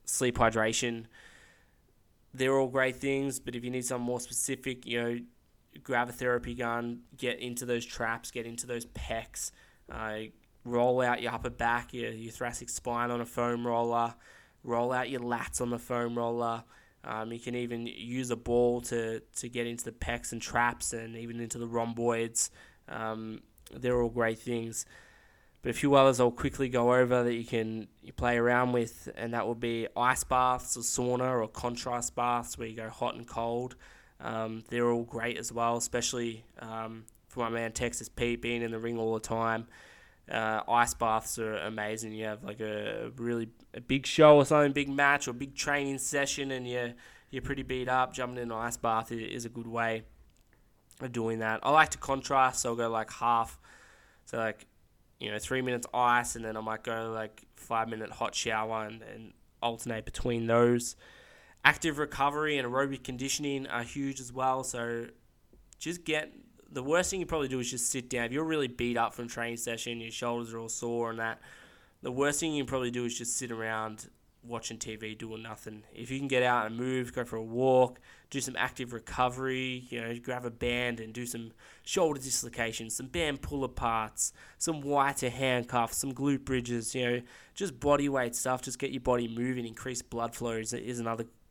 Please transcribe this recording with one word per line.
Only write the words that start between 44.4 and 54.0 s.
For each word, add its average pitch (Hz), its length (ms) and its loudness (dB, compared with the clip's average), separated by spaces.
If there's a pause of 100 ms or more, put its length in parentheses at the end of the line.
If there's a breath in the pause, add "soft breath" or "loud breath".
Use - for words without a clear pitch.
something, 147 280 6
big 139 160 0
match 143 400 4
or 127 40 -4
big 135 220 -8
training 143 440 -2
session, 139 540 0
and 127 140 -4
you're, 123 280 -2 (360 loud breath)
you're 127 120 -8
pretty 135 200 -4
beat 127 260 -4
up. 127 260 2
Jumping 123 240 -4
in 120 120 -4
an 113 60 -4
ice 117 200 -4
bath 113 360 0
i-, 117 40 -4
is 117 280 -6
a 117 40 -6
good 117 180 -10
way 113 380 -2 (960)
of 131 120 -8
doing 113 260 -2
that. 110 240 0
I 127 80 2
like 156 200 6
to - 80 -8
contrast, 135 640 0
so 123 80 0
I'll 117 60 -2
go, 117 140 0
like, 110 220 -2
half. 117 480 0 (640 loud breath)